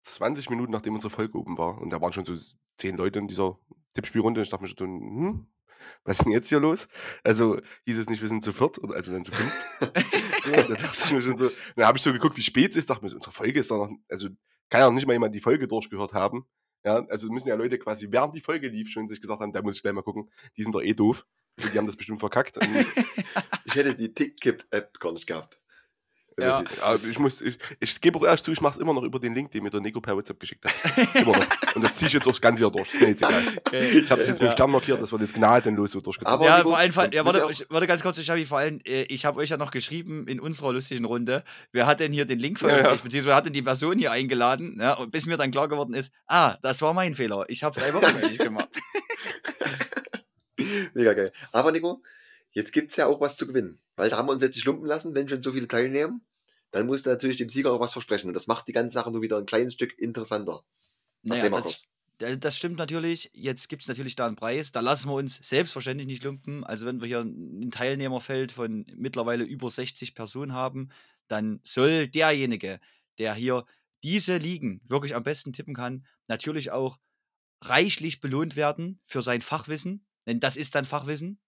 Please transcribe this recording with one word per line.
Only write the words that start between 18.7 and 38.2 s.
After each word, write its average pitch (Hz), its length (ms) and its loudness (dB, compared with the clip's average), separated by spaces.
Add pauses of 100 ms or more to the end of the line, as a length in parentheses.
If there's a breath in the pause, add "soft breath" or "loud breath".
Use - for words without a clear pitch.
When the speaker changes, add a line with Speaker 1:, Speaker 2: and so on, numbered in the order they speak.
Speaker 1:
schon 110 180 -8
sich 107 140 -12
gesagt 107 180 -8
haben, 104 140 -6
da - 80 -4
muss 101 160 -4
ich - 60 -10
gleich 101 100 0
mal 101 100 -6
gucken, 104 260 -8 (280 soft breath)
die 107 60 -6
sind 110 120 -2
doch - 60 0
eh 104 120 0
doof. 110 320 2 (380)
Und 104 100 -4
die 107 40 2
haben 107 100 0
das 107 80 -8
bestimmt 107 240 -10
verkackt. 110 380 -2
Und 208 100 2
Speaker 2:
<laughs> - 1000 -2
Ich - 100 -2
hätte 139 200 2
die 113 180 -6
Tickip-App - 840 -2
gar 85 140 -4
nicht 85 140 -14
gehabt. 80 320 -10 (760 soft breath)
Wenn 127 120 0
Speaker 3:
Ja. 135 140 2
Speaker 2:
wir - 20 -4
das 113 140 -8
Speaker 1:
Ja, 110 180 2 (140)
ich 120 100 -6
muss, 139 220 2
ich, 120 180 -4 (200 loud breath)
ich - 220 -2
gebe 165 160 0
auch 147 60 0
ehrlich 160 180 4
zu, 160 100 -4
ich 160 80 -4
mach's 143 180 0
immer 156 160 0
noch 127 100 0
über 120 160 -6
den 120 160 -4
Link, 143 160 -4
den 107 120 -4
mir 101 60 -4
der 101 120 -4
Nico 110 200 -6
per 104 160 -2
WhatsApp - 220 -8
geschickt - 260 -12
hat. - 560 2
Immer 214 160 8
noch. - 100 4 (280)
Und 110 80 0
das 110 120 4
zieh 160 120 2
ich 139 60 2
jetzt 143 140 4
auch 127 40 6
das - 100 0
ganze 117 220 6
Jahr 104 80 6
durch. 95 220 -4
Ist 285 80 -2
mir - 80 10
jetzt 104 120 2
egal. - 220 4 (140)
Speaker 3:
Okay. 180 420 4
Speaker 1:
Ich - 120 2
hab's 127 160 6
jetzt 127 60 4
mit - 80 0
dem 123 60 6
Speaker 2:
Ja. 117 40 6
Speaker 1:
Stern 127 200 6
markiert, 127 300 4
das 107 100 -6
wird 110 100 0
jetzt 104 140 -2
gnadenlos 110 560 6
so 98 100 -6
durchgezogen. 110 320 0
Speaker 2:
Aber 151 120 6
Speaker 3:
Ja, 160 120 12
Speaker 2:
Nico, 170 120 6
Speaker 3:
vor 165 100 4
allem, 180 120 6
vor, 175 140 4
Speaker 2:
und - 80 -2
Speaker 3:
ja, 151 100 2
Speaker 2:
muss 175 100 4
Speaker 3:
warte, 190 60 6
Speaker 2:
ja 151 60 4
auch 156 60 0
Speaker 3:
ich, 143 180 -6
warte 165 180 2
ganz 170 140 2
kurz, 170 180 -2
Xavi, 165 260 -2